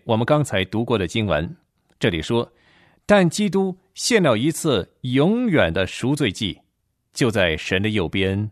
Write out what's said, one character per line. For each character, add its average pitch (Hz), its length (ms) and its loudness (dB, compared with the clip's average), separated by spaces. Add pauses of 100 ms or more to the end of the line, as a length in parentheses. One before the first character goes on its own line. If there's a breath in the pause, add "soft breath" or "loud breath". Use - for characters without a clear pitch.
我 117 100 0
们 117 100 0
刚 151 180 2
才 95 200 -2
读 107 220 -4
过 120 120 0
的 92 80 -2
经 110 200 -2
文， 85 320 -2 (420)
这 113 100 0
里 82 120 -2
说 117 300 -4 (540 soft breath)
：“但 196 240 4
基 208 200 -2
督 190 280 -2 (160)
献 214 300 0
了 127 140 4
一 131 120 0
次 131 520 -2
永 170 460 0
远 113 240 2
的 92 140 0
赎 127 300 -4
罪 143 160 -2
祭， - 300 -6 (520)
就 127 160 0
在 90 280 2
神 95 240 -2
的 107 80 -2
右 101 180 0
边 98 440 -2